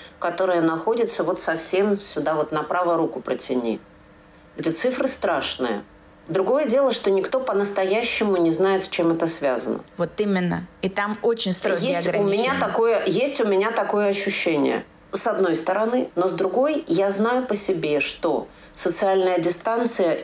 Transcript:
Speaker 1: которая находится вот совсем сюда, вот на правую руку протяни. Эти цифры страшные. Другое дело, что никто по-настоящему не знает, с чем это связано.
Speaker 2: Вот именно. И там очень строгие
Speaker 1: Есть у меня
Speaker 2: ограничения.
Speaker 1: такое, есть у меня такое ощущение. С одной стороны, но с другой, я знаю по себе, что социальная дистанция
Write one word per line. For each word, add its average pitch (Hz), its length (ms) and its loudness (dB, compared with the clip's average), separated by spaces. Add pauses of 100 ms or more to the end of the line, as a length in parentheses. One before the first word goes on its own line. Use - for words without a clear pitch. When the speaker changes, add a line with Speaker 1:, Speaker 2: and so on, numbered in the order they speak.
(200)
Speaker 1:
которая 175 420 0
находится 175 640 0
вот 175 160 -2
совсем 190 640 0
сюда, 151 340 -4
вот 147 160 -2
на 156 100 -2
правую 175 360 0
руку 160 240 -2
протяни. 127 580 -2 (800)
Эти 165 100 -2
цифры 247 380 -2
страшные. 127 760 -2 (440)
Другое 196 380 2
дело, 262 260 2
что 220 180 -2
никто 196 300 2
по-настоящему 202 960 0
не 165 160 4
знает, 190 320 2
с - 60 -10
чем 170 220 2
это 165 140 0
связано. 127 540 -2 (160)
Speaker 2:
Вот 170 240 -4
именно. 180 480 0 (140)
И 190 80 -2
там 208 320 -2
очень 226 320 0
строгие 190 400 0
Speaker 1:
Есть 175 140 -2
у 180 40 2
меня 208 400 2
Speaker 2:
ограничения. 277 80 -2
Speaker 1:
такое, 226 460 2
есть 233 340 0
у 226 80 2
меня 202 240 2
такое 208 380 2
ощущение. 170 760 0 (300)
С - 140 -4
одной 185 280 2
стороны, 220 600 0
но 180 120 2
с 175 60 0
другой, 247 540 0
я 196 220 2
знаю 233 360 0
по 220 100 -2
себе, 156 460 0
что - 480 -2 (260)
социальная 185 640 2
дистанция 196 760 0 (100)